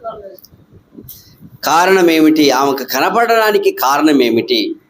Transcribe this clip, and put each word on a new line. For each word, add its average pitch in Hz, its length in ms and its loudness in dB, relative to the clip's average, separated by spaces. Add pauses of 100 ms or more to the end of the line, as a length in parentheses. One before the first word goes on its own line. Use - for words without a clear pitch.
(1600)
కారణం 175 480 2
ఏమిటి? 156 400 2
ఆమెకు 135 320 -2
కనపడడానికి 208 880 0
కారణం 143 520 0
ఏమిటి 113 520 -2 (140)